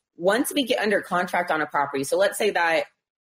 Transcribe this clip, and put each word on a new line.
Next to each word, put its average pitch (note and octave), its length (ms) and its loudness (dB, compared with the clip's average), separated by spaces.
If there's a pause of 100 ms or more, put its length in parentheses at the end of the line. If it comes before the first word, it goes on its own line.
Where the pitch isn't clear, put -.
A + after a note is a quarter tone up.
(160)
once G3+ 380 0
we C#4+ 100 0
get A#3 160 0
under G3 220 2
contract F3+ 500 -2
on D#3 100 0
a D3+ 40 0
property, C#3 400 -2
so E3 120 0
let's G3 200 2
say G#3 140 2
that E3 340 0 (360)